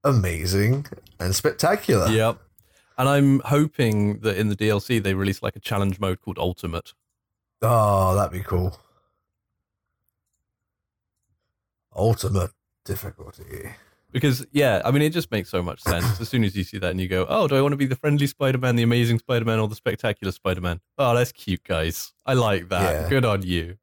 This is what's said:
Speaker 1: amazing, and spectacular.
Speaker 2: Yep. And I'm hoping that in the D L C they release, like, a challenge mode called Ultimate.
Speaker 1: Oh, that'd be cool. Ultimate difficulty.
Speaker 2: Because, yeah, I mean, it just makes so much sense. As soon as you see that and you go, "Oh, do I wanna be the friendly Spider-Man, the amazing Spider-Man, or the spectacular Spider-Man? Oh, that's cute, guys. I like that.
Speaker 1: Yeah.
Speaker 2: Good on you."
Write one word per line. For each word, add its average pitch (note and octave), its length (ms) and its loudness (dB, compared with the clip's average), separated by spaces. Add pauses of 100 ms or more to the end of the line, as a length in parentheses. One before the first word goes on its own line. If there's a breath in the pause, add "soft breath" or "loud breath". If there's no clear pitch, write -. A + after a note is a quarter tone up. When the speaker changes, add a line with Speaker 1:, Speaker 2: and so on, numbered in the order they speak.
Speaker 1:
amazing, G2 840 2 (340)
and F#2 160 0
spectacular. D#3 720 2
Speaker 2:
Yep. A2 320 2 (580 soft breath)
And B2+ 100 2
I'm C#3 360 4
hoping A2 760 2
that G#2+ 140 0
in G#2+ 120 0
the G2+ 80 -2
D G#2+ 120 0
L G#2 120 2
C A#2+ 180 -2
they G2 160 0
release, G2 260 0
like, G#2+ 140 -6
a - 60 -18
challenge G2 400 -2
mode F#2 200 -4
called - 160 -12
Ultimate. E2+ 580 -6 (680)
Speaker 1:
Oh, G#2 540 2
that'd G2 160 0
be F2+ 100 -6
cool. F2+ 340 -2 (3250 soft breath)
Ultimate G2 560 0 (340)
difficulty. - 840 -12 (400 soft breath)
Speaker 2:
Because, B2+ 420 0
yeah, C#3 320 2
I A#2+ 60 0
mean, C#3+ 120 4
it D3+ 80 2
just E3 200 -6
makes G#2 180 -4
so F2+ 140 -2
much F2 200 -8
sense. F#2 380 0
As A#2 80 -6
soon A#2+ 160 0
as F#2+ 120 -2
you F#2 80 -2
see - 140 -10
that F#2 120 -2
and F#2 100 -4
you F#2 80 -2
go, F#2 200 0
"Oh, G3+ 200 2
do C#3 80 0
I C3+ 60 4
wanna C#3+ 140 0
be C#3 100 0
the C3 100 -2
friendly D3 300 0
Spider-Man, C3 500 0
the A#2 60 2
amazing A#2 360 2
Spider-Man, A2+ 400 0
or A2 100 0
the G#2+ 60 -8
spectacular G2+ 580 -4
Spider-Man? F2+ 480 -4 (180)
Oh, B2 160 2
that's A#2+ 180 0
cute, - 320 -6
guys. E2 480 -4 (140)
I C3+ 80 0
like G#2 340 0
that. F2 240 0 (100)
Speaker 1:
Yeah. D#2+ 60 -4
Speaker 2:
Good B2+ 160 2
on G2+ 180 2
you." F2 400 -2